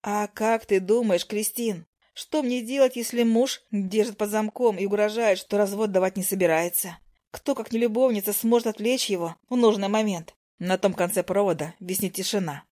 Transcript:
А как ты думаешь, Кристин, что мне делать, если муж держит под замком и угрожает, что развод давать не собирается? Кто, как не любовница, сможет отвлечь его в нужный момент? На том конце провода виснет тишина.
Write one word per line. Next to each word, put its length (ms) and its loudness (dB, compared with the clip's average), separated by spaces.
А 220 -2
как 380 -2
ты 160 2
думаешь, 440 2
Кристин, 640 -4
что 300 -4
мне 180 -2
делать, 340 2
если 280 -2
муж 480 2
держит 460 0
под 120 -2
замком 480 0
и 80 -2
угрожает, 540 2
что 180 -4
развод 340 0
давать 240 2
не 80 -4
собирается? 720 0
Кто, 240 -4
как 160 -8
не 80 0
любовница, 540 2
сможет 340 2
отвлечь 420 -2
его 260 -4
в 60 -4
нужный 320 4
момент? 480 -2
На 180 0
том 160 2
конце 300 0
провода 560 0
виснет 340 -4
тишина. 580 -4